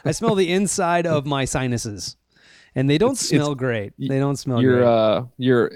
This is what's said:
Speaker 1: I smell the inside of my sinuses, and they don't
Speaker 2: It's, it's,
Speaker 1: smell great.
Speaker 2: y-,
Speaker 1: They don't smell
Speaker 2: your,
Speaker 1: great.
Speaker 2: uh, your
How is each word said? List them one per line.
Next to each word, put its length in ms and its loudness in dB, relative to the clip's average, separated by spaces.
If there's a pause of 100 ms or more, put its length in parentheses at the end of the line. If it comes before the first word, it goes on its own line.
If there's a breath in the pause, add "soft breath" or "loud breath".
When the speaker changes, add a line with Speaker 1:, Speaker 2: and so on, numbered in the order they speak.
Speaker 1:
I 80 -2
smell 220 0
the 180 0
inside 540 0
of 180 -2
my 220 -2
sinuses, 680 -6 (580 soft breath)
and 140 0
they 100 2
don't 140 2
Speaker 2:
It's, 100 -6
it's, 80 -4
Speaker 1:
smell 240 2
great. 440 -4
Speaker 2:
y-, 120 -6
Speaker 1:
They 80 0
don't 180 0
smell 240 -2
Speaker 2:
your, 200 4
Speaker 1:
great. 80 4
Speaker 2:
uh, 360 2 (140)
your 380 2